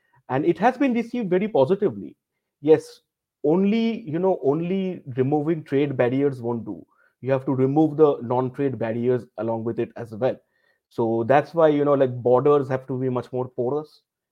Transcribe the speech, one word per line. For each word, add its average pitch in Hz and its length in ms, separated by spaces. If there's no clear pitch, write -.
And 135 160
it 170 140
has 247 180
been 262 160
received 233 380
very 185 180
positively. 139 680
Yes, 151 400
only, 202 580
you 156 160
know, 185 260
only 175 580
removing 151 480
trade 139 320
barriers 131 440
won't 117 240
do. 95 200
You 127 100
have 131 140
to 147 60
remove 143 440
the 147 260
non-trade 127 560
barriers 117 460
along 113 260
with 117 160
it 117 160
as 110 180
well. 107 220
So 113 360
that's 139 280
why, 165 160
you 147 160
know, 143 100
like, 135 280
borders 135 460
have 131 180
to 131 120
be 131 100
much 123 240
more 123 160
porous 123 540